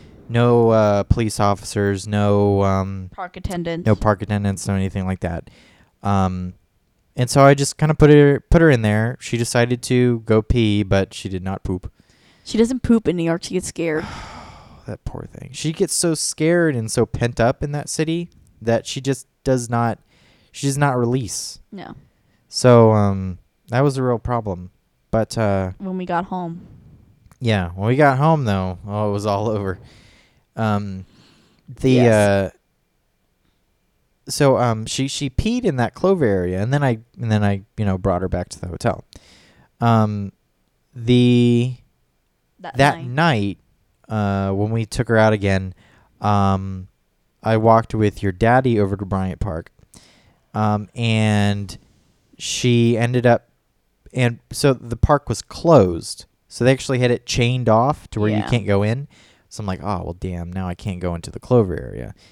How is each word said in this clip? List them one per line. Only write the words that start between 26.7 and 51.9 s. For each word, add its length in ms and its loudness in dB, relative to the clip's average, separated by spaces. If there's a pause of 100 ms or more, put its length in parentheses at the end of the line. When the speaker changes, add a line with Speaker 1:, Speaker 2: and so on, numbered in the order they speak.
Speaker 1:
yeah, 340 0
when 160 -4
we 80 2
got 200 4
home, 300 2
though, 400 -2
oh, 240 -4
it 20 -2
was 140 -4
all 240 0
over. 280 -4 (800)
Um, 480 -2 (640)
the, 220 -2
Speaker 2:
Yes. 240 6
Speaker 1:
uh, 360 2 (1800)
so, 300 2
um, 280 0
she, 220 -4
she 220 -6
peed 340 -2
in 120 0
that 180 -2
clover 300 2
area, 380 0
and 100 -2
then 120 2
I, 140 0 (220)
and 120 -4
then 100 2
I, 200 0 (160)
you 60 -2
know, 120 0
brought 240 -2
her 80 -2
back 220 -6
to 100 -18
the 80 -10
hotel. 360 -4 (760)
Um, 520 0 (640)
the 800 2 (840)
Speaker 2:
That 160 -16
Speaker 1:
that 220 2
Speaker 2:
night. 100 -12
Speaker 1:
night, 500 0 (500)
uh, 440 -2
when 180 -2
we 140 -2
took 240 -4
her 80 2
out 160 6
again, 420 -2 (460)
um, 680 -2 (540)
I 140 0
walked 380 4
with 280 0
your 100 -2
daddy 460 2
over 180 0
to 100 -6
Bryant 340 -4
Park, 300 -8 (840)
um, 420 -2
and 800 0 (600)